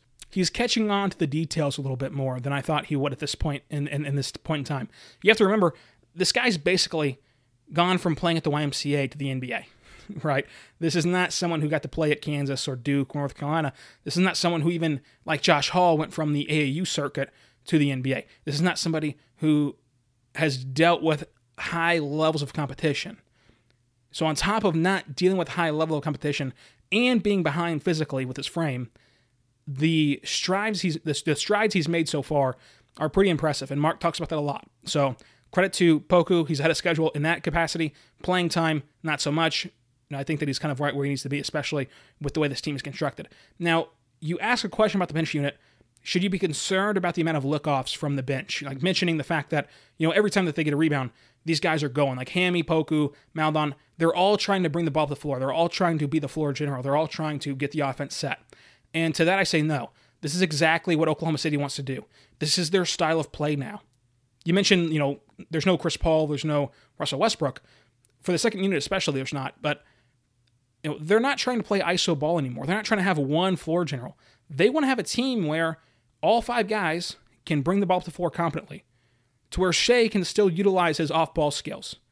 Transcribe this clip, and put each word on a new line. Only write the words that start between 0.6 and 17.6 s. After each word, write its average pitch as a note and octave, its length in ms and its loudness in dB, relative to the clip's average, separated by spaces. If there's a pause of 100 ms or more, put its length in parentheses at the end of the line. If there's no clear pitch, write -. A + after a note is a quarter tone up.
on G3 200 2
to - 60 -12
the D#3+ 100 0
details D3+ 500 -2
a D3 40 -8
little C3+ 160 -4
bit C3+ 140 -4
more C3 280 -4
than C3+ 140 -4
I C#3 80 -2
thought D3 260 -2
he D3+ 80 -2
would C#3 180 0
at - 60 -12
this - 160 -6
point D3 340 -4
in, C#3+ 180 -4
in, D3 180 -4
in C#3+ 100 -2
this C3+ 160 -4
point - 280 -6
in C3+ 60 -4
time. C3 240 -6 (320)
You F#3 80 2
have G#3+ 80 6
to G#3 80 4
remember, F#3+ 280 4 (400)
this F3 180 0
guy's A#3+ 260 2
basically D#3 640 0 (540)
gone F3 240 4
from E3 180 0
playing E3+ 220 0
at D#3+ 60 -4
the D#3+ 60 0
Y D3 120 0
M C#3+ 120 -2
C C#3+ 220 -2
A C#3 120 0
to D3+ 100 -10
the C#3 120 -4
N C3 100 -4
B B2 140 -8
A, - 120 -8 (280)
<laughs> - 300 -14
right? C#3+ 220 0 (340)
This E3 160 0
is E3 100 2
not F3+ 280 2
someone E3+ 280 0
who D3+ 60 0
got D3+ 160 0
to D#3+ 40 -8
play D3+ 240 0
at D3+ 100 -2
Kansas C#3+ 460 -4
or C3 80 -6
Duke C#3 400 -2
or C#3+ 40 -4
North C#3 160 -4
Carolina. D3 380 -2 (300)
This D3 140 -4
is F3+ 60 4
not F#3 140 2
someone E3+ 240 0
who E3+ 100 2
even, D#3+ 300 -2 (240)
like D#3 160 0
Josh D3 280 4
Hall, F3 280 4
went D3+ 160 -2
from D3+ 200 0
the D3 180 0
A D3+ 120 2
A - 20 0
U D3+ 200 -2
circuit C#3 460 -4 (340)